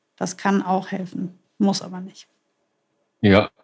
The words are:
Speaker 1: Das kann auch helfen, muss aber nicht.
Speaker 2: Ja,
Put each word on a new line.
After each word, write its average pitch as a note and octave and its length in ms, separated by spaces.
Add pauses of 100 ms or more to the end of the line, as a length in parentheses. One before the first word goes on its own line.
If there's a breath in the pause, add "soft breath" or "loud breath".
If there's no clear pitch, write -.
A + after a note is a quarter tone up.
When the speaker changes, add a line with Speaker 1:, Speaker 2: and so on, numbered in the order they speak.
(160)
Speaker 1:
Das F3+ 200
kann G3 260
auch F#3 280
helfen, F#3 480 (200)
muss G3 240
aber F3+ 180
nicht. F#3 260 (920)
Speaker 2:
Ja, F#2+ 300 (140)